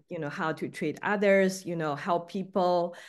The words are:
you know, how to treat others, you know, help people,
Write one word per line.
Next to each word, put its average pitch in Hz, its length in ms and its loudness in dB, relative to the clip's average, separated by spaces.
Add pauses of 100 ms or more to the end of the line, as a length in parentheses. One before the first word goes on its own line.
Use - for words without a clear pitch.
you 180 80 -10
know, 147 120 -6
how 160 240 -4
to 156 140 -6
treat 151 360 -4
others, 196 600 4
you 170 120 -6
know, 156 180 -2
help 170 380 -2
people, 180 640 0 (140)